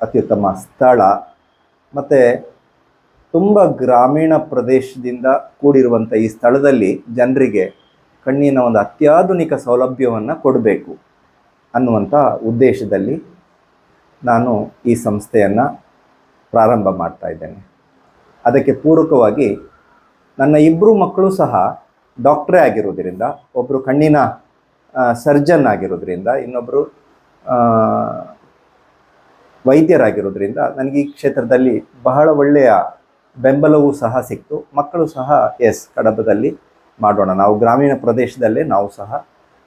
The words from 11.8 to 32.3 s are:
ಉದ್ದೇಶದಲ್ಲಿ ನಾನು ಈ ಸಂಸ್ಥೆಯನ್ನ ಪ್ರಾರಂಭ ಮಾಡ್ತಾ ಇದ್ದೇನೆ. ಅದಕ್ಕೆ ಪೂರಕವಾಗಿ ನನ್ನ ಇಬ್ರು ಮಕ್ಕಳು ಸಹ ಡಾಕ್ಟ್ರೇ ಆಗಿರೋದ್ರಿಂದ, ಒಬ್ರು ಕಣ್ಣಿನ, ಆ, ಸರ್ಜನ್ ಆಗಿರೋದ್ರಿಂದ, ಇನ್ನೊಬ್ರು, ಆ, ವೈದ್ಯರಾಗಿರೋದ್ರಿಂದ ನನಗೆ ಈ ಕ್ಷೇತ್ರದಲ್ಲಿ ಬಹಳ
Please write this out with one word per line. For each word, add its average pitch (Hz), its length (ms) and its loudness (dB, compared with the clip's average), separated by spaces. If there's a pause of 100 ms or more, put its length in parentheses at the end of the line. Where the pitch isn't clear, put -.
ಉದ್ದೇಶದಲ್ಲಿ 120 760 -2 (1000)
ನಾನು 117 480 -2 (140)
ಈ 120 80 2
ಸಂಸ್ಥೆಯನ್ನ 104 680 -2 (880)
ಪ್ರಾರಂಭ 110 380 2
ಮಾಡ್ತಾ 90 400 -6
ಇದ್ದೇನೆ. 82 380 -16 (800)
ಅದಕ್ಕೆ 135 260 2
ಪೂರಕವಾಗಿ 139 840 2 (840)
ನನ್ನ 147 180 2
ಇಬ್ರು 165 380 4
ಮಕ್ಕಳು 190 360 0
ಸಹ 120 540 -2 (380)
ಡಾಕ್ಟ್ರೇ 151 360 2
ಆಗಿರೋದ್ರಿಂದ, 98 640 -2 (320)
ಒಬ್ರು 131 240 -4
ಕಣ್ಣಿನ, 147 380 0 (800)
ಆ, 123 160 0
ಸರ್ಜನ್ 143 540 0
ಆಗಿರೋದ್ರಿಂದ, 95 640 -6
ಇನ್ನೊಬ್ರು, 123 560 -4 (640)
ಆ, 123 80 -2 (2000)
ವೈದ್ಯರಾಗಿರೋದ್ರಿಂದ 107 880 2 (200)
ನನಗೆ 135 240 -4
ಈ 143 40 -2
ಕ್ಷೇತ್ರದಲ್ಲಿ 127 800 -2 (180)
ಬಹಳ 143 280 2